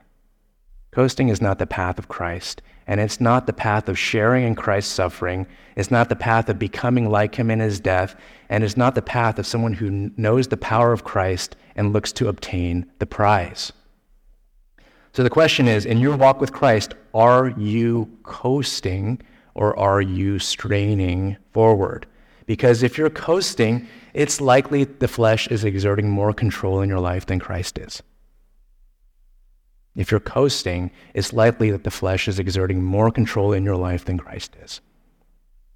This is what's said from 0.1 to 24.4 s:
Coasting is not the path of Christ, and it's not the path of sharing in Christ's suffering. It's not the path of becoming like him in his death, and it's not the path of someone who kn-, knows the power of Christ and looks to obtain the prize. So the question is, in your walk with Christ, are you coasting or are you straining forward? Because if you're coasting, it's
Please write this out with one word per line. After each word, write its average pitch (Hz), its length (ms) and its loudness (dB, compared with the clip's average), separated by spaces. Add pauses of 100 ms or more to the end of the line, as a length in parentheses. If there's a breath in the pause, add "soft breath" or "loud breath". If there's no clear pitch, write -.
Coasting 131 380 0
is 101 120 0
not 98 180 0
the 101 100 -4
path 90 320 -4
of - 80 -12
Christ, - 540 -10 (260 soft breath)
and 101 120 0
it's 104 200 -2
not 123 260 2
the 113 60 -2
path 110 360 -2
of 95 80 -2
sharing 117 480 2
in 113 120 0
Christ's 104 360 -2
suffering. 90 540 -4 (300 loud breath)
It's 101 160 -2
not 117 160 4
the - 80 -2
path 113 320 0
of 101 100 -2
becoming 120 500 0
like 104 280 0
him 113 120 0
in 110 120 0
his 104 180 0
death, 92 380 -2 (320 loud breath)
and 107 160 0
it's 101 120 -2
not 127 200 2
the 117 60 -2
path 117 360 -2
of 101 80 -4
someone 113 260 -2
who 101 160 -4
kn-, 101 280 -4
knows 117 320 2
the 117 80 -4
power 117 360 2
of 113 120 -2
Christ 92 500 -4 (220 soft breath)
and 104 160 0
looks 104 220 0
to 120 120 -2
obtain 90 720 -4
the 101 80 -2
prize. 101 680 0 (1400 soft breath)
So 131 100 0
the 123 80 4
question 156 380 4
is, 107 180 2
in 113 120 2
your 143 180 2
walk 135 240 6
with 135 120 -2
Christ, 113 420 2 (200)
are 123 420 6
you 113 540 0 (140)
coasting 120 960 -4 (340 soft breath)
or 104 240 0
are 98 220 2
you 95 400 -2
straining 98 960 -2 (160)
forward? 110 540 2 (400 soft breath)
Because 120 360 2
if 123 160 0
you're 151 120 2
coasting, 151 760 -2 (260 loud breath)
it's 143 280 -2